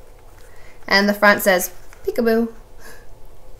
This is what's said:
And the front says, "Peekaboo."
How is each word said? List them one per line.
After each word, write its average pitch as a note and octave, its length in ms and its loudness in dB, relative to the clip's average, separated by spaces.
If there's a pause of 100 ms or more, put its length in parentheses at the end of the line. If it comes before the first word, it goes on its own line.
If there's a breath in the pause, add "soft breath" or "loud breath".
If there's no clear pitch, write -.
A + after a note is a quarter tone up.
(920 soft breath)
And G3+ 160 4
the G3+ 80 4
front G#3 280 6
says, F#3 280 2 (360)
"Peekaboo." A#3 420 2 (1120 loud breath)